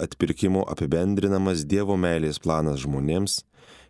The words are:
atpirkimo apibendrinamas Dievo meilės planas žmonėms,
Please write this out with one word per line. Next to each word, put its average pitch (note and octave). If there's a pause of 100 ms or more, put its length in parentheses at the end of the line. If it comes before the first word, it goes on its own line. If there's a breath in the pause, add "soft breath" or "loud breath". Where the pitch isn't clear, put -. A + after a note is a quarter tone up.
atpirkimo F#2
apibendrinamas F#2+
Dievo G2
meilės E2
planas D#2
žmonėms, D2 (460 loud breath)